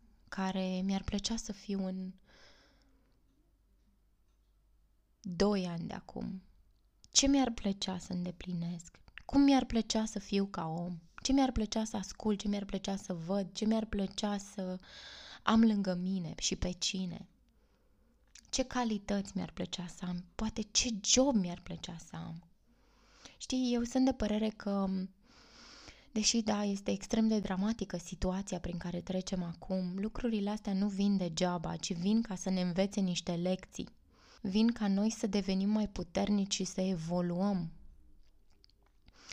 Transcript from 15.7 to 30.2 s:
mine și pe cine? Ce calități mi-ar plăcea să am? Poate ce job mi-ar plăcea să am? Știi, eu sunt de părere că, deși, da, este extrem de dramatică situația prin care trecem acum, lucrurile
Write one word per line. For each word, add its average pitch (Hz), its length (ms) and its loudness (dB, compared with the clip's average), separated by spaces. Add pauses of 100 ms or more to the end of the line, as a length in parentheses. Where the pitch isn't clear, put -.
mine 180 440 -2
și - 180 -2
pe 180 160 -2
cine? 180 560 -4 (1200)
Ce - 140 0
calități 208 720 -2
mi-ar 180 160 -6
plăcea 180 360 -8
să - 180 -12
am? 180 200 -6 (100)
Poate 220 260 -4
ce - 280 0 (140)
job 262 320 6
mi-ar 180 280 0
plăcea 170 340 -10
să - 180 -14
am? 165 280 -10 (920)
Știi, 254 360 0
eu 233 100 2
sunt 254 220 2
de 262 80 6
părere 214 360 0
că, 202 400 0 (1200)
deși, 220 300 2
da, 214 220 0
este 202 280 0
extrem 220 360 2
de 220 120 2
dramatică 196 580 -2
situația 185 640 -4
prin 175 180 -4
care 175 240 -4
trecem 185 420 0
acum, 180 520 -2
lucrurile 208 540 0